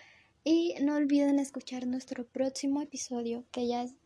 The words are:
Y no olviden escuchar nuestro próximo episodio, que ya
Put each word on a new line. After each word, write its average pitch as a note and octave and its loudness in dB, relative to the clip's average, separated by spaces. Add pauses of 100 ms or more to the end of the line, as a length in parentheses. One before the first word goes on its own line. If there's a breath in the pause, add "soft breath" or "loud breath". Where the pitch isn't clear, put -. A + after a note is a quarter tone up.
(440 loud breath)
Y E4 4
no D4 2
olviden C#4+ 4
escuchar B3+ -6
nuestro B3+ -6
próximo C4+ -2
episodio, A#3+ -6
que B3 -2
ya A#3+ -2 (200)